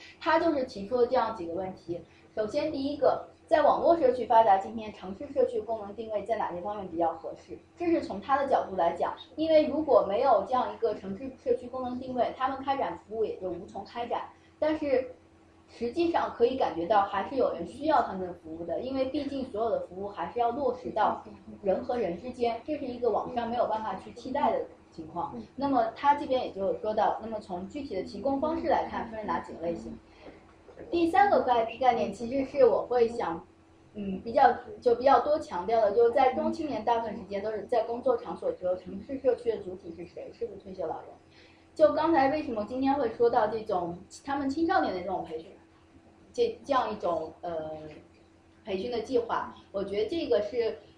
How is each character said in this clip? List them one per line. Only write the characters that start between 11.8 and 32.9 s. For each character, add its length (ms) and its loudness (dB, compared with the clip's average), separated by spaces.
能 160 -6
定 160 -10
位， 220 0
他 120 0
们 140 -6
开 140 0
展 220 -2
服 180 -12
务 80 2
也 120 -2
就 140 -6
无 160 -8
从 180 -12
开 220 -8
展。 220 -4
但 200 2
是 340 0
实 240 -6
际 220 2
上 200 0
可 140 4
以 100 -2
感 200 -2
觉 100 -2
到 160 6
还 260 -2
是 80 -8
有 180 2
人 120 -6
需 200 -8
要 160 4
他 100 -6
们 120 -6
的 100 -8
服 200 -14
务 100 -10
的， 160 -4
因 140 -6
为 120 0
毕 200 -4
竟 240 -6
所 140 -2
有 60 0
的 160 0
服 140 -14
务 80 -6
还 220 -8
是 80 -4
要 140 2
落 240 -2
实 140 -10
到 340 0
人 200 0
和 140 -2
人 200 -2
之 140 -10
间， 340 -2
这 140 -4
是 80 -6
一 140 -8
个 100 2
网 240 -2
上 160 -2
没 60 -2
有 100 2
办 160 -2
法 140 -6
去 160 -16
替 180 -14
代 220 0
的 140 -2
情 160 -14
况。 260 -6
那 120 0
么 280 2
他 180 4
这 100 -2
边 200 0
也 80 -8
就 80 -8
有 180 0
说 160 -4
到， 260 2
那 60 -10
么 140 -8
从 280 -8
具 140 -10
体 140 -8
的 80 -2
提 160 -12
供 200 0
方 200 -2
式 80 -2
来 200 2
看， 220 -8
分 80 -10
为 60 -10
哪 160 -2
几 140 -14
个 80 -12
类 120 -4
型？ 240 -12
第 180 2
三 180 6
个 140 6
概-， 240 2
概 140 6
念 180 -2
其 180 -8
实 140 0
是 200 4
我 220 4
会 220 4